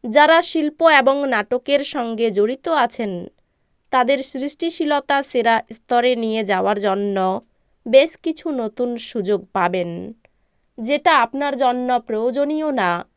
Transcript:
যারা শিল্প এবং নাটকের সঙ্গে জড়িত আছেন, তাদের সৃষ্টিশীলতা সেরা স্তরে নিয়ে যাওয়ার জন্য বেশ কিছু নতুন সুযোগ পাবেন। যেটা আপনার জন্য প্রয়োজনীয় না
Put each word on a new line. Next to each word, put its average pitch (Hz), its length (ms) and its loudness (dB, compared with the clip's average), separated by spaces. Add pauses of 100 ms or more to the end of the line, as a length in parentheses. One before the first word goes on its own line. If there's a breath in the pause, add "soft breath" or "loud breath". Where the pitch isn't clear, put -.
যারা 294 380 4
শিল্প 302 380 -4 (180)
এবং 269 180 2 (100)
নাটকের 247 580 -2
সঙ্গে 226 460 -4
জড়িত 214 360 -2 (100)
আছেন, 233 360 -2 (800)
তাদের 262 300 2
সৃষ্টিশীলতা 285 1000 -2
সেরা 226 340 0 (160)
স্তরে 247 440 0
নিয়ে 220 280 -2
যাওয়ার 196 360 0
জন্য 202 360 0 (720)
বেশ 269 300 8
কিছু - 360 -6
নতুন 240 380 -4 (200)
সুযোগ 202 300 -2 (120)
পাবেন। 180 380 0 (880)
যেটা 294 420 2
আপনার 277 360 -2
জন্য 247 320 0 (180)
প্রয়োজনীয় 277 680 -2
না 196 180 0 (260)